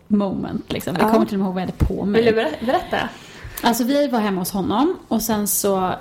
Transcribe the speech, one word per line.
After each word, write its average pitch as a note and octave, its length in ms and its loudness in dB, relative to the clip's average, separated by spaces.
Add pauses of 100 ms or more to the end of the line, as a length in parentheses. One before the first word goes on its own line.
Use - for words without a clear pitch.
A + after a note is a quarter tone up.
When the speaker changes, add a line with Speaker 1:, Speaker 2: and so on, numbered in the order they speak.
Speaker 1:
moment, - 680 -2
liksom. - 260 -4
Jag A3 100 4
Speaker 2:
Ja. A3+ 40 2
Speaker 1:
kommer A3 120 4
till G#3 100 -2
och G3 40 0
med G3 60 0
ihåg F#3 80 -2
vad F#3 100 -4
jag E3+ 40 -6
hade - 180 -2
på F#3+ 200 -2
mig. G#3 180 4
Speaker 2:
Vill A3 120 4
du A3 60 2
ber-, D4+ 240 -4
berätta? - 440 -2 (540)
Speaker 1:
Alltså, A3+ 200 2
vi C#4+ 240 2
var A#3+ 120 0
hemma G3 220 0
hos F3+ 100 -6
honom A3+ 440 2 (120)
och A3 140 0
sen G#3 260 0
så F#3+ 540 0